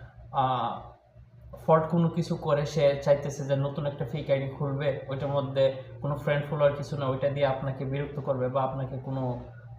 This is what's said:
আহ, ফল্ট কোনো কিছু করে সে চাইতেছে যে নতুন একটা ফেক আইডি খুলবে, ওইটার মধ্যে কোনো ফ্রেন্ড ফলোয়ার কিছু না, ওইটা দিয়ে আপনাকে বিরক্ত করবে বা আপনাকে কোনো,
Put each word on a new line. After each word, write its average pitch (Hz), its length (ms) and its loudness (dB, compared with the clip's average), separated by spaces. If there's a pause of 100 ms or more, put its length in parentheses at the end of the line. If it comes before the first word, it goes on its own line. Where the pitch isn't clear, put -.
(320)
আহ, 127 480 0 (840)
ফল্ট 127 220 8
কোনো 170 220 4
কিছু 170 260 -2
করে 147 300 2
সে 143 360 4
চাইতেছে 143 440 2
যে 139 100 2
নতুন 143 300 -2
একটা 143 200 -4
ফেক 143 240 -6
আইডি 135 280 2
খুলবে, 139 500 -2
ওইটার 139 220 -4
মধ্যে 135 440 2 (280)
কোনো 143 140 -2
ফ্রেন্ড 147 340 0
ফলোয়ার 147 240 4
কিছু - 240 -6
না, 139 80 -2
ওইটা 131 240 0
দিয়ে 139 180 2
আপনাকে 131 380 -2
বিরক্ত 139 340 -4
করবে 127 300 0
বা 135 140 2
আপনাকে 135 340 -4
কোনো, 127 440 -4 (380)